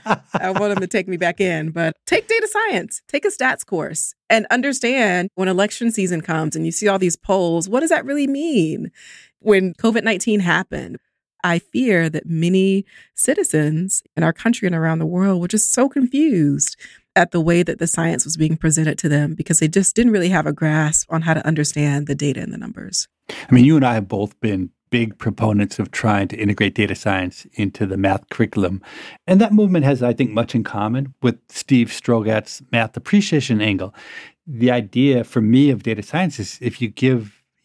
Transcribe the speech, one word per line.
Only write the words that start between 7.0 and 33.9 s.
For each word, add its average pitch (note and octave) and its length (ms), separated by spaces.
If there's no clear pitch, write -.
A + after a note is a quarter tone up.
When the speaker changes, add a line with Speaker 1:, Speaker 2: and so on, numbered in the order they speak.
Speaker 1:
polls, F3 540
what B3 120
does E4 100
that D4+ 120
really C#4 220
mean? C#4 640
When F#3+ 360
covid A3+ 280
nineteen G#3 360
happened, F3 580
I F3 160
fear G3 500
that D#3 160
many F#3+ 580
citizens E3 880
in E3 80
our E3 100
country A3+ 320
and F3 100
around E3 220
the D#3+ 80
world F3+ 340
were F3 80
just - 240
so B3+ 160
confused B3 880
at F3 160
the E3+ 100
way E3+ 220
that - 160
the E3+ 80
science E3 380
was D#3+ 120
being D#3 180
presented D#3 440
to D#3+ 100
them D3 240
because D#3 260
they D#3+ 80
just F#3 280
didn't A#3 160
really F#3 180
have E3+ 160
a D3 80
grasp D3+ 580
on D#3+ 120
how E3 100
to D#3 140
understand D3 580
the D3 80
data C#3+ 260
and - 140
the - 60
numbers. - 480
Speaker 2:
I - 220
mean, B2+ 140
you D#3+ 100
and C#3 80
I B2 120
have G2+ 120
both G2+ 320
been F#2+ 300
big A#2 260
proponents G#2 640
of G2+ 100
trying G2+ 380
to - 100
integrate G#2 380
data G2+ 180
science F#2 600
into G#2 340
the F#2+ 100
math F#2+ 320
curriculum. F#2+ 540
And F#3 160
that G#3+ 100
movement F#3+ 320
has, C3 200
I A#2+ 100
think, B2 160
much A2+ 240
in A2+ 100
common A#2+ 600
with A#2+ 160
Steve A#2+ 380
Strogat's A2 720
math A2+ 240
appreciation D3 640
angle. F#2+ 340